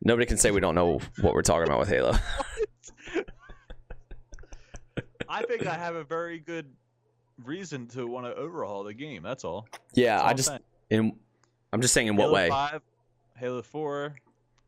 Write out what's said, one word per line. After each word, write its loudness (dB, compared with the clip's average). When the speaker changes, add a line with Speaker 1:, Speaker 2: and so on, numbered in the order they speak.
Speaker 1:
nobody 4
can 0
say 4
we 4
don't 4
know 4
what 6
we're 4
talking 4
about 2
with 2
Halo. 4
<laughs> 0
Speaker 2:
I -2
think -2
I -2
have -6
a -8
very -6
good -10
reason -10
to -8
wanna -8
overhaul -8
the -12
game, -12
that's -8
all. -8
Speaker 1:
Yeah, 4
Speaker 2:
That's 2
all 2
Speaker 1:
I 4
Speaker 2:
I'm 2
Speaker 1:
just, 0
Speaker 2:
saying. -8
Speaker 1:
in, 2
I'm 0
just 4
saying 4
in 2
what 6
Speaker 2:
Halo 4
Speaker 1:
way? 6
Speaker 2:
five, -2
Halo -6
four, -6